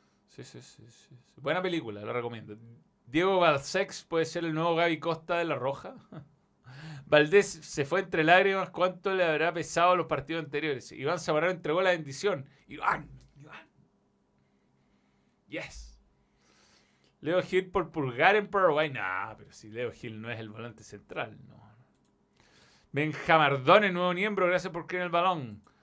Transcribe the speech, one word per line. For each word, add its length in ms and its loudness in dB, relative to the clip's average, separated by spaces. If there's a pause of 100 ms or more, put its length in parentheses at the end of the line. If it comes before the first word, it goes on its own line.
(300)
Sí, 160 -20
sí, 160 -20
sí, 260 -20
sí, 300 -20
sí. 240 -20
Buena 200 -4
película, 380 -6
la 140 -8
recomiendo. 420 -8 (500)
Diego 340 2
Balsex 680 0
puede 180 0
ser 220 -4
el 80 -2
nuevo 200 0
Gaby 240 2
Costa 400 -4
de 60 0
La 120 -2
Roja. 400 -6 (160)
<laughs> 960 -20
Valdés 400 6
se 360 -6
fue 160 0
entre 240 0
lágrimas. 460 4
¿Cuánto 440 -2
le 120 2
habrá 260 2
pesado 460 2
los 80 0
partidos 400 -4
anteriores? 480 -4
Iván 260 -2
Zamorano 320 0
entregó 300 0
la 80 4
bendición. 560 -2 (220)
Iván, 420 -4 (320)
Iván. 260 -20 (1800)
Yes. 500 -14 (1200)
Leo 220 0
Gil 280 -2
por 220 -2
Pulgar 460 2
en 100 -2
Paraguay. 420 2
Nah, 460 -6
pero 160 -20
si 180 -20
Leo 220 -6
Gil 300 -12
no 100 -8
es 80 -8
el 100 -12
volante 340 -14
central, 540 -12 (120)
no. 100 -20 (1300)
Benjamardone, 960 4
nuevo 220 0
miembro, 340 0
gracias 240 0
por 160 -10
creer 140 -4
en 60 -4
el 40 -10
balón. 520 -2 (200)